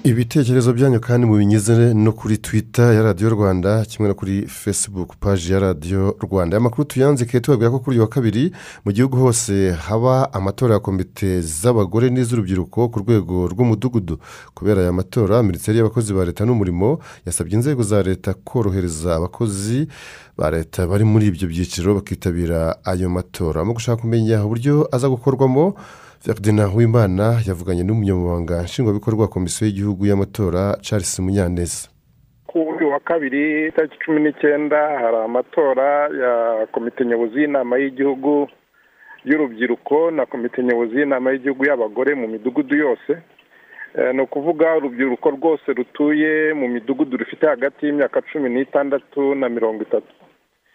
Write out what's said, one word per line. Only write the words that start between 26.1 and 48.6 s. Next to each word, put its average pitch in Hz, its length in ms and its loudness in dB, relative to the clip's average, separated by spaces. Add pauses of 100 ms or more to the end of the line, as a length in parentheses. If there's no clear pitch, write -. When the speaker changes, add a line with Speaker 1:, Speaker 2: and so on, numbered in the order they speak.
Speaker 1:
Ferdinand 101 520 0
Uwimana 113 760 2
yavuganye 87 360 -2
n'umunyamabanga 87 760 0
nshingwabikorwa 107 600 -2
wa 104 60 4
Komisiyo 92 400 -2
y'Igihugu 101 380 -2
y'Amatora, 98 760 0
Charles - 380 -4
Munyaneza. 90 680 -2 (580)
Speaker 2:
Ku - 140 -2
uyu 160 280 0
wa 139 100 0
kabiri, 151 680 -2
itariki 160 380 -2
cumi 156 160 0
n'icyenda, 147 560 2 (240)
hari 117 160 2
amatora 127 720 0 (320)
ya 123 120 2 (380)
Komite 120 340 -2
Nyobozi 117 360 0
y'Inama 135 360 0
y'Igihugu 139 720 0 (800)
y'Urubyiruko 135 840 0
na 147 140 -2
Komite 123 380 -6
Nyobozi 120 360 0
y'Inama 131 320 0
y'Igihugu 135 340 -2
y'Abagore 127 500 0
mu 120 120 -4
midugudu 127 480 -4
yose. 147 360 0 (840)
Eh, 127 180 0
ni 135 60 0
ukuvuga 156 560 0
urubyiruko 131 520 0
rwose 143 440 -2
rutuye 151 800 0
mu 139 140 -2
midugudu 127 500 -4
rufite 113 300 -2
hagati 139 380 -2
y'imyaka 143 360 0
cumi 139 280 -4
n'itandatu 139 840 -2